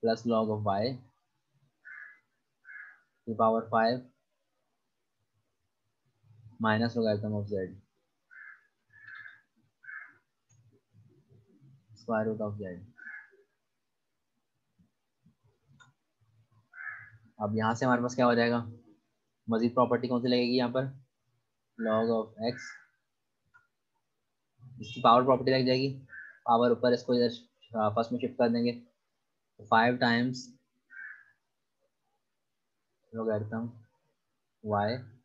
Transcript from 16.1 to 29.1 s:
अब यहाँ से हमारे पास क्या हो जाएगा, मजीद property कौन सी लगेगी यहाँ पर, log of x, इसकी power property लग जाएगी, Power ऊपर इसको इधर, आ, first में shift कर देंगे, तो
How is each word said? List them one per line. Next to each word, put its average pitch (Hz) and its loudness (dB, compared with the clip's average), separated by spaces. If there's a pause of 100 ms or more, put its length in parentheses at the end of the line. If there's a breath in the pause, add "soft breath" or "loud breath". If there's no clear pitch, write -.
अब 104 -2
यहाँ 110 2
से 123 -2
हमारे 123 2
पास 123 -4
क्या 123 2
हो 120 4
जाएगा, 117 2 (920)
मजीद 113 0
property 120 2
कौन 120 0
सी 127 -2
लगेगी 123 2
यहाँ 123 0
पर, 131 -2 (960)
log 113 2
of 110 -2 (240)
x, 123 -6 (2250)
इसकी 107 -12
power 120 8
property 127 4
लग 131 4
जाएगी, 127 2 (580 loud breath)
Power 120 6
ऊपर 123 4
इसको 120 0
इधर, 120 2 (400)
आ, 110 0
first 117 -2
में 123 -4
shift 123 -6
कर 120 4
देंगे, 120 0
तो - -18